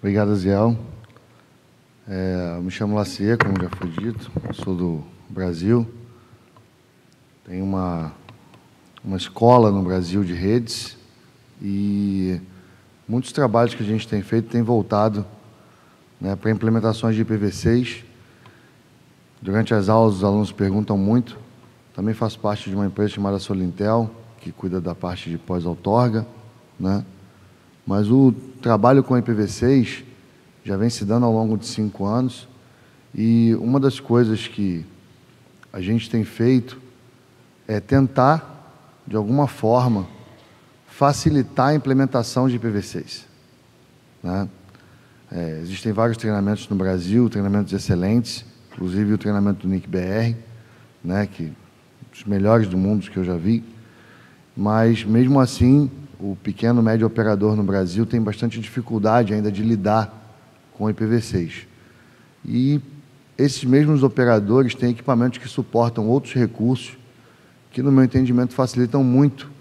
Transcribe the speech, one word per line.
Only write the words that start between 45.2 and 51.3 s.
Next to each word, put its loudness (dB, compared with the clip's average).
É, -8
existem -6
vários 2
treinamentos -2
no -2
Brasil, 2
treinamentos -2
excelentes, -2
inclusive -2
o 0
treinamento 0
do -2
nick -4
B -4
R, -2
né, -2
que -10